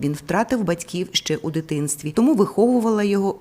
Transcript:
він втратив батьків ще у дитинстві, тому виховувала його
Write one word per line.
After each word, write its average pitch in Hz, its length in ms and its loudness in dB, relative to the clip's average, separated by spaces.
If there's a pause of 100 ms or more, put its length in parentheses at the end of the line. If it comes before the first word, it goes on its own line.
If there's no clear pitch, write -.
він 143 120 -2
втратив 220 500 -2
батьків 175 480 -4
ще - 260 -2
у 160 140 -6
дитинстві, 151 600 -4
тому 254 240 4
виховувала 220 680 2
його 196 380 0